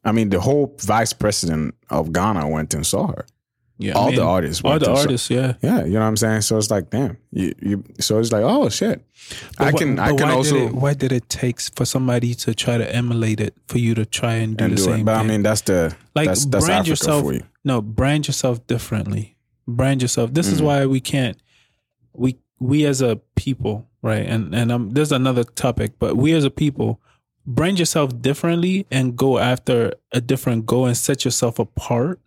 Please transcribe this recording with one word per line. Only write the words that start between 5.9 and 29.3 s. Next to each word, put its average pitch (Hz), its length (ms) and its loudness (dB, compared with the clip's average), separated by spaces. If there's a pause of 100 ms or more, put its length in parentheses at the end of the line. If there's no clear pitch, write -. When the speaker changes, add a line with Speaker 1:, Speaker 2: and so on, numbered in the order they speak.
Speaker 1:
know 110 80 2
what 110 40 2
I'm 110 120 0
saying? 110 240 0
So 110 180 0
it's 101 100 -2
like, 98 220 -2
damn. 120 260 -2 (140)
You, 95 280 -4
you, 101 240 -4 (160)
so 107 200 0
it's 113 120 0
like, 107 120 2
oh, 220 260 2
shit. - 340 -2 (540)
Speaker 2:
But 143 100 2
Speaker 1:
I 151 40 2
Speaker 2:
wh-, 156 80 2
Speaker 1:
can, 139 200 0
I 117 120 2
Speaker 2:
but 143 80 2
Speaker 1:
can 147 80 2
Speaker 2:
why 135 80 2
Speaker 1:
also 143 180 2
Speaker 2:
did 131 160 2
it, 123 60 -4
why 139 180 0
did 135 180 0
it 123 160 -2
take - 320 -4 (160)
for 123 100 -2
somebody 123 500 0
to - 180 -2
try 120 240 0
to - 180 -2
emulate 117 460 0
it 104 140 -4 (120)
for 123 120 -2
you 113 160 2
to 107 100 0
try 117 300 -2
and 110 220 -2
do 110 60 0
Speaker 1:
and 110 100 2
Speaker 2:
the 104 40 0
Speaker 1:
do 98 60 2
Speaker 2:
same 92 180 2
Speaker 1:
it. 104 40 0
But 110 120 2
Speaker 2:
thing? 110 80 0
Speaker 1:
I - 60 2
mean, 107 100 2
that's 107 200 2
the, 85 340 0 (200)
Speaker 2:
Like, 156 120 2
Speaker 1:
that's, 143 180 0
that's 131 200 2
Speaker 2:
brand 185 160 2
Speaker 1:
Africa 170 100 0
Speaker 2:
yourself. 147 320 0
Speaker 1:
for 143 100 -2
you. - 100 -6 (220)
Speaker 2:
No, 127 160 0
brand 131 460 0
yourself 127 400 -2
differently. 107 680 -4 (300)
Brand 127 360 0
yourself. 120 320 -2
This 175 120 2
is 165 140 2
Speaker 1:
Mm. 156 40 2
Speaker 2:
why 143 200 2
we 135 140 2
can't, 123 360 -2 (800)
we, 127 240 -2 (220)
we 143 260 2
as 135 160 0
a 113 160 2 (180)
people, 110 520 -4 (140)
right? 107 240 -2
And, 104 300 -4
and, 120 160 0
um, 120 200 -2
there's 147 200 2
another 127 320 2
topic, 120 560 -2
but 110 180 0
we 151 160 4
as 156 100 4
a 139 60 2
people, 139 500 -2 (460)
brand 156 320 0
yourself 143 440 0
differently 170 680 0
and 127 260 0
go 131 220 2